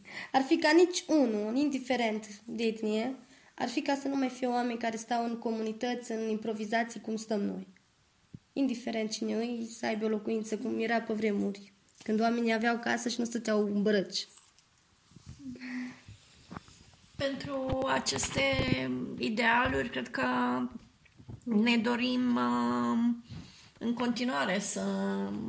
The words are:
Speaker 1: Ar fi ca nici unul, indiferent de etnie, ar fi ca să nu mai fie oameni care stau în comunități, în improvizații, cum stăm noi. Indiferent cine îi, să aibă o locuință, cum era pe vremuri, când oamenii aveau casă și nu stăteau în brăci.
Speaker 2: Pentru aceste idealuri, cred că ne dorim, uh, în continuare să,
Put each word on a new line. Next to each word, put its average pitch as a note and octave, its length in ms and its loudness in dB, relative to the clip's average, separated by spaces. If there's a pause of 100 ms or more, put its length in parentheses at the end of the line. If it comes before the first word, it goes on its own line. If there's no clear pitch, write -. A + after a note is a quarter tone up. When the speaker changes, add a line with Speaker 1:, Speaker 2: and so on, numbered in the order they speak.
(320)
Speaker 1:
Ar C4 100 6
fi D#4+ 160 4
ca D#4 180 4
nici F4 300 6
unul, A3+ 500 4
indiferent A#3+ 720 0 (180)
de A#3 200 -4
etnie, A3 520 0 (380)
ar A#3+ 140 -2
fi D4+ 140 -2
ca C#4+ 120 2
să C4+ 140 -2
nu C#4 80 0
mai C4 120 2
fie B3+ 180 -4
oameni B3 320 0
care A3+ 180 -2
stau A#3 280 -2
în A#3 140 -2
comunități, A3+ 760 -4
în A3 160 -2
improvizații, A3 720 -2
cum A3 160 -6
stăm G#3+ 240 -2
noi. F#3+ 260 -4 (840)
Indiferent A#3 580 -2
cine G#3+ 240 -2
îi, A#3 340 -2 (100)
să A#3+ 80 -4
aibă A3 180 0
o A3 40 2
locuință, G#3+ 480 -2
cum A3+ 240 -2
era A3+ 200 0
pe A3+ 120 -4
vremuri, G3+ 600 0 (300)
când G#3+ 180 2
oamenii A#3 320 2
aveau A3+ 260 2
casă A#3 300 -2
și A3 100 -2
nu A#3 60 0
stăteau G#3+ 400 0
în G3+ 180 0
brăci. G3+ 440 2 (3000)
Speaker 2:
Pentru C4 680 -2
aceste C4+ 560 0 (760)
idealuri, B3 680 2
cred A#3+ 200 -6
că C4+ 140 -4 (1200)
ne A#3+ 320 4
dorim, B3 600 2
uh, A#3+ 800 2 (640)
în A#3 160 -2
continuare A#3+ 640 0
să, G3 260 -2 (640)